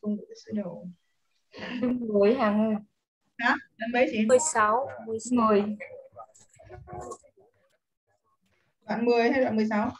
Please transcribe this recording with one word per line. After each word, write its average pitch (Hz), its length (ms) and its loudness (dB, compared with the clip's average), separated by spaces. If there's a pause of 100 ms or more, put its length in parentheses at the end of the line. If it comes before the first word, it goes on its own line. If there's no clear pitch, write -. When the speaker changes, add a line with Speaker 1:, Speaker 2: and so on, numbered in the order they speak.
Speaker 1:
công 208 160 -4
vụ - 80 -10 (220)
sứ - 60 -12
đồ. 175 340 -8 (960)
Speaker 2:
Chương 247 200 -2
mười 208 340 4
Hằng 214 320 2
ơi. 220 100 0 (640)
Speaker 1:
Hả? 247 180 2 (220)
Đoạn 226 140 -8
mấy 247 200 4
chị? 220 140 0
Speaker 3:
Mười 214 120 6 (140)
sáu, 226 360 2 (180)
mười 220 140 -6
sáu. 233 260 0
Speaker 2:
Mười. 208 180 4 (3250)
Speaker 1:
Đoạn 226 160 -2
mười 240 260 4
hay 269 100 2
đoạn 214 160 0
mười 214 100 2
sáu? 214 340 0